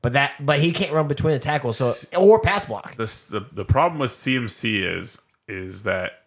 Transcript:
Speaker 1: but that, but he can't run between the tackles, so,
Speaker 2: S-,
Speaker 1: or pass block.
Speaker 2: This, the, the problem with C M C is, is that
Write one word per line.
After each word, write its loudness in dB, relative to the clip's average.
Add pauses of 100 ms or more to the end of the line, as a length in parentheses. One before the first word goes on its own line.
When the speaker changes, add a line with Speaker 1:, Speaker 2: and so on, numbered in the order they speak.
Speaker 1:
but -2
that, 0
but 2
he 4
can't -2
run 2
between 0
the 0
tackles, -2
so, 4
Speaker 2:
S-, -4 (120)
Speaker 1:
or 8
pass 0
block. -10
Speaker 2:
This, -8
the, -6 (100)
the -8
problem 2
with 0
C -2
M -2
C -2
is, -4 (300)
is -10
that -4